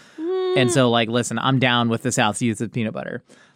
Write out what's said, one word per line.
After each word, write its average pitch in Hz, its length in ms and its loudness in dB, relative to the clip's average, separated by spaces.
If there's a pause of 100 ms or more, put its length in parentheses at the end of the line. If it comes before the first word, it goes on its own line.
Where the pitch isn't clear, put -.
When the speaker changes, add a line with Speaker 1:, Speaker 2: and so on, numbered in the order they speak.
(180)
Speaker 1:
Mm. 349 380 -2
Speaker 2:
And 127 160 2
so, 127 160 4
like, 117 220 2
listen, 117 280 -2
I'm 135 200 2
down 120 320 2
with 113 120 0
the 123 80 -2
South's 107 300 0
use 117 220 -2
of 107 100 -6
peanut 110 220 -4
butter. 85 280 -10 (340)